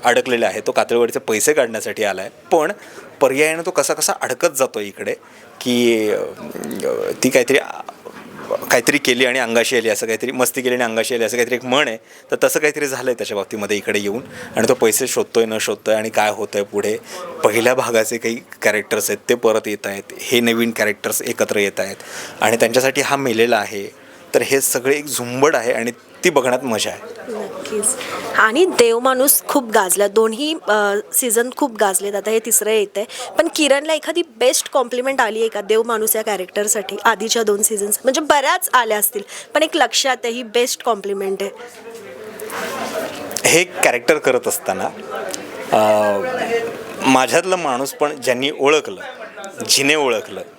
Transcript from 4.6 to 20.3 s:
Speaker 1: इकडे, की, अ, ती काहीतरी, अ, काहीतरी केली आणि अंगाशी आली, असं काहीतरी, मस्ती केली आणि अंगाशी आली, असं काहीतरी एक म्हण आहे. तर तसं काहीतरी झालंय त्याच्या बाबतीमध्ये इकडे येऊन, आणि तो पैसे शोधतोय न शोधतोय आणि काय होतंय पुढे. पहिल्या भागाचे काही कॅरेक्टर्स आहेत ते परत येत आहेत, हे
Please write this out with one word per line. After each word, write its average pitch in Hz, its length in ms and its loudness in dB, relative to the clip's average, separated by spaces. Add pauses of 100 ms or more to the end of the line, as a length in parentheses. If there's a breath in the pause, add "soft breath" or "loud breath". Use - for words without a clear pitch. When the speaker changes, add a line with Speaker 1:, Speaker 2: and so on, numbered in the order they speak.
Speaker 1:
इकडे, 104 340 -6 (460 loud breath)
की, 117 500 2
अ, 90 120 0 (1000)
ती 127 60 4
काहीतरी, 131 300 4
अ, - 220 -6 (920)
काहीतरी 135 280 2
केली 127 280 2
आणि 123 120 0
अंगाशी 117 380 2
आली, 113 120 2
असं 107 180 0
काहीतरी, 110 260 -2
मस्ती 127 300 0
केली 123 120 2
आणि 123 100 0
अंगाशी 113 300 -2
आली, 117 100 0
असं 110 120 -2
काहीतरी 120 180 0
एक 117 100 -4
म्हण 131 240 2
आहे. 113 80 -6 (340 loud breath)
तर 139 140 0
तसं 147 160 2
काहीतरी 151 260 0
झालंय 131 280 -2
त्याच्या 107 220 -6
बाबतीमध्ये 101 400 -4
इकडे 101 240 -2
येऊन, 101 220 -4 (340 loud breath)
आणि 113 120 2
तो 127 60 6
पैसे 120 320 2
शोधतोय 113 380 0
न 110 160 -4
शोधतोय 107 340 -2
आणि 110 160 -2
काय 107 200 2
होतंय 101 320 -4
पुढे. 104 340 -2 (480 loud breath)
पहिल्या 117 300 4
भागाचे 117 440 0
काही 117 200 -4 (240)
कॅरेक्टर्स 107 480 0
आहेत 104 180 -6
ते - 60 6
परत 110 320 4
येत 104 200 -6
आहेत, 98 160 -8 (180)
हे 120 200 4